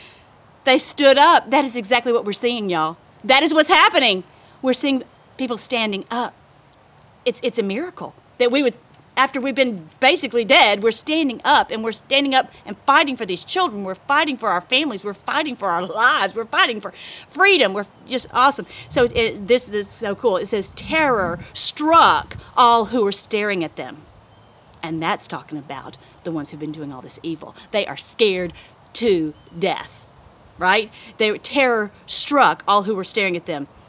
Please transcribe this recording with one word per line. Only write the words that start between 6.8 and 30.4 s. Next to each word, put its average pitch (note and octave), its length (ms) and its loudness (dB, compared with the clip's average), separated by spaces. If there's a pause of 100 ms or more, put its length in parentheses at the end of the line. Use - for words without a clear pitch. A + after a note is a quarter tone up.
It's, B3 180 -4
it's B3 160 -4
a G#3+ 40 0
miracle G3+ 500 -8 (240)
that A#3+ 140 2
we C#4 100 2
would, B3+ 140 0 (420)
after C4+ 240 0
we've C4 140 -4
been A3+ 340 -2 (100)
basically A#3 460 2
dead, G#3+ 380 4
we're A3+ 80 2
standing D4+ 520 -2
up, B3 280 2
and A3 120 -6
we're A3+ 80 -4
standing C4+ 440 -2
up - 160 0 (140)
and A3+ 200 -14
fighting C#4 320 4
for A3+ 80 -8
these F3+ 180 -6
children. B3+ 400 -4
We're F#3+ 120 -8
fighting D4 420 -2
for G#3+ 120 -4
our F3 120 0
families. B3+ 420 -4
We're G3+ 100 -8
fighting D4 420 -6
for G3 140 -4
our F3 160 -2
lives. G#3 500 0
We're A3+ 100 -6
fighting C#4+ 340 -2
for G3 140 -12 (360)
freedom. D#4 440 2
We're G3+ 140 -6 (200)
just B3 240 -6
awesome. B3+ 340 2 (240)
So B3 160 2
it, A3+ 420 -4
this, A#3+ 180 2
this G3+ 220 -6
is - 60 -20
so G3+ 220 -6
cool. G3 220 0
It F#3 100 -6
says, G3+ 280 -6
"Terror A3+ 640 -2 (140)
struck D4+ 840 2 (180)
all A#3 300 4
who A3+ 180 -2
were G3 80 0
staring G#3 520 -4
at D#3 120 -10
them." D3+ 280 -14 (800)
And D#3+ 220 -6
that's F#3 240 -4
talking D3+ 300 -12
about C#3 400 -14 (260)
the F3 80 -8
ones D3+ 180 -6
who've D3+ 100 -16
been D#3 120 -8
doing D3 220 -12
all B2+ 80 -16
this - 200 -18
evil. D#3+ 320 -10 (180)
They G#3 140 -2
are - 120 -10
scared F#3 560 -2 (400)
to E3+ 400 0 (240)
death, - 500 -6 (500)